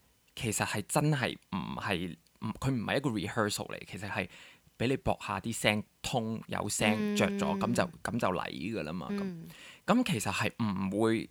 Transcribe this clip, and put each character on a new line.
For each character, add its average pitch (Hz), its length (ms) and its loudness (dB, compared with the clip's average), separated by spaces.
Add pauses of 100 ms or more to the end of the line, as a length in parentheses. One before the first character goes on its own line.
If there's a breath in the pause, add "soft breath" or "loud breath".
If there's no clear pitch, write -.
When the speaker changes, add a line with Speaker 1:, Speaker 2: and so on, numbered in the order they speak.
(360)
Speaker 1:
其 113 160 -2
實 104 140 0
係 104 220 -2
真 151 240 4
係 120 260 2 (180)
唔 65 240 -4
係， 92 380 -2 (220)
唔， 113 80 -6 (120)
佢 135 120 0
唔 117 140 0
係 95 120 0
一 - 40 2
個 139 80 0
rehearsal 104 600 0
嚟， - 100 -8 (100)
其 107 100 -10
實 98 100 -8
係 92 180 -2 (500 loud breath)
畀 117 100 0
你 135 100 2
搏 107 280 0
下 98 140 -2
啲 117 140 -6
聲 107 300 2 (180)
通， 113 460 -2
有 92 200 -2
聲 107 480 2
着 104 160 4
咗， 101 140 -2 (120)
Speaker 2:
嗯。 - 20 -4
Speaker 1:
噉 - 140 2
就， 113 100 4 (200)
噉 113 160 -2
就 117 100 2
嚟 60 200 -2
㗎 80 340 -4
啦 73 80 -4
嘛。 85 200 -6
噉， 202 100 -2
Speaker 2:
嗯。 170 260 -6 (360 loud breath)
Speaker 1:
噉 240 200 4
其 135 160 2
實 101 120 0
係 107 200 0 (120)
唔 98 380 2
會， 113 300 2